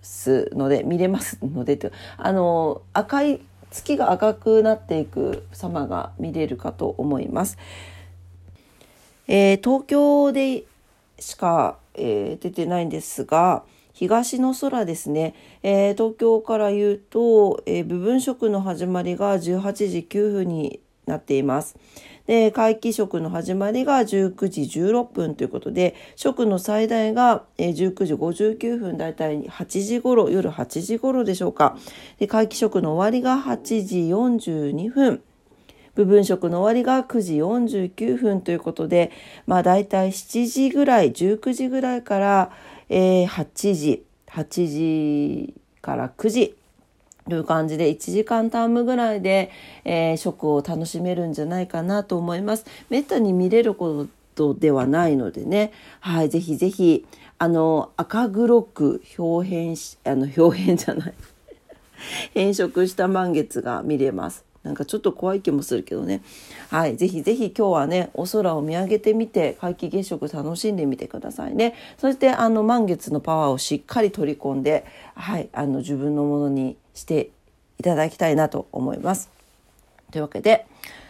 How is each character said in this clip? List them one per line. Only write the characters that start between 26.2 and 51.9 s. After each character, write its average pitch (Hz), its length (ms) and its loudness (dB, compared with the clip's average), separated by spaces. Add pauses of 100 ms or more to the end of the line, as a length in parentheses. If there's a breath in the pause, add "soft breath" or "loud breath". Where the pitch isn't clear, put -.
の 190 120 2
最 214 300 0
大 220 240 0
が、 240 320 4 (140)
え 170 120 -2
ー、 - 40 0
十 185 180 0
九 190 140 -2
時 151 80 -2
五 165 180 -2
十 214 240 0
九 233 220 -4
分、 180 180 -6
だ 160 120 -6
い 160 60 -8
た 156 160 -4
い 151 160 -6
八 - 380 -6
時 226 160 -2
頃、 233 300 4
夜 180 200 0
八 156 320 -6
時 220 160 -4
頃 254 240 0
で 196 120 -2
し 185 80 -6
ょ 175 60 -2
う - 40 -2
か。 - 240 2 (420 loud breath)
で、 202 80 -2
皆 220 180 2
既 220 120 -4
食 214 240 0
の 156 140 0
終 165 40 0
わ 202 120 2
り 247 120 0
が 254 160 2
八 226 460 -4
時 180 240 -2
四 233 300 2
十 156 320 -4
二 165 180 -4
分。 262 340 2 (720 soft breath)
部 208 120 4
分 202 180 8
食 185 240 0
の 175 140 0
終 - 20 2
わ 220 80 4
り 247 100 2
が 254 220 2
九 240 160 -2
時 170 160 -2
四 220 300 0
十 185 240 -2
九 240 260 -2
分 202 240 0
と 175 100 -4
い 175 40 0
う 170 60 -4
こ 165 120 -6
と 160 160 -6
で、 170 240 2 (340 loud breath)
ま 180 120 2
あ、 175 40 4
だ 185 160 4
い 202 80 -2
た 190 200 0
い 190 60 -2
七 240 360 -4
時 262 220 2
ぐ 285 160 2
ら 240 160 6
い、 131 100 4
十 190 240 0
九 254 160 -2
時 262 160 -4
ぐ 262 140 -2
ら 254 140 -2
い 240 60 -8
か 202 160 -2
ら、 196 340 2 (420 loud breath)
え 185 300 4
ー、 - 20 2
八 196 480 -2
時、 151 300 0 (240)
八 165 400 -4
時 151 840 -2 (260)
か 135 160 -6
ら 127 140 -4
九 - 180 -2
時 220 280 0 (680)
と 170 80 -6
い 165 40 -2
う 156 60 -4
感 160 220 0
じ 156 120 -4
で、 160 100 2
一 151 240 -2
時 214 120 0
間 226 260 0
タ 233 160 0
ー - 20 2
ム 240 160 2
ぐ 247 120 0
ら 233 180 0
い 196 80 -4
で、 190 280 2 (340 loud breath)
え 165 300 0
ー、 - 40 -2
食 156 340 -2
を 143 100 2
楽 165 220 -6
し 160 160 -8
め 180 140 -2
る 175 120 -2
ん 160 60 -4
じ 147 80 -6
ゃ 151 60 -4
な 180 160 -4
い 180 60 -6
か 165 140 -6
な 202 220 -2